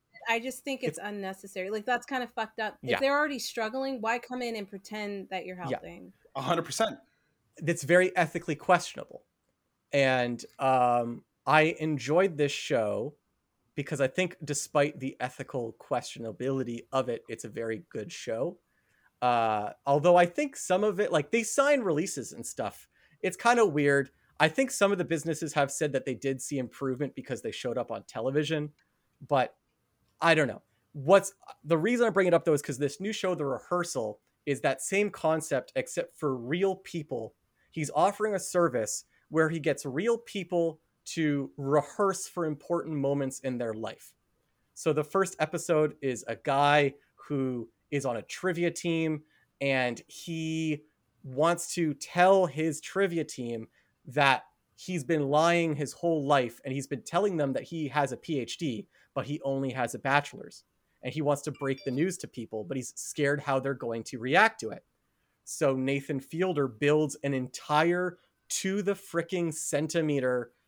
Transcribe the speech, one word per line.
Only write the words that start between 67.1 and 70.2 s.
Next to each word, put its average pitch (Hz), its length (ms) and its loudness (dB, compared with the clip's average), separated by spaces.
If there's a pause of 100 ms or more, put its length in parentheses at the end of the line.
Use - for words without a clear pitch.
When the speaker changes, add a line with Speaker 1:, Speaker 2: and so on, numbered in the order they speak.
Speaker 2:
an 139 100 0
entire 170 840 0 (320)
to 196 320 -2
the 196 140 0
fricking 170 580 -2
centimeter 147 1000 0 (160)